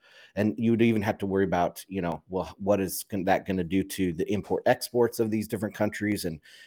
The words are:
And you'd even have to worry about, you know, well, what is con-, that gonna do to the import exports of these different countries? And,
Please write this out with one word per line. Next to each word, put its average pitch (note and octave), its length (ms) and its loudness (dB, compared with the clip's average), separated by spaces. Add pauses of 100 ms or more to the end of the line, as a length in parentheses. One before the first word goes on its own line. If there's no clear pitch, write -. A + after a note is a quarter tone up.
(360)
And G#2 220 0
you'd A2+ 240 2
even A2+ 220 4
have G#2 160 0
to G2+ 80 -4
worry F#2+ 180 2
about, F2 420 0
you F#2+ 140 -4
know, E2+ 260 -4
well, F2+ 300 -6
what G2 240 2
is F2+ 260 -4
con-, F#2+ 180 -4
that F#2 200 2
gonna F#2 180 0
do F#2 200 0
to F#2 300 -2
the F#2+ 200 -2
import F#2+ 320 -2
exports A#2+ 540 2
of A2+ 100 2
these G#2+ 180 -2
different G#2 280 -4
countries? G#2 500 -2
And, D#2+ 140 -6 (280)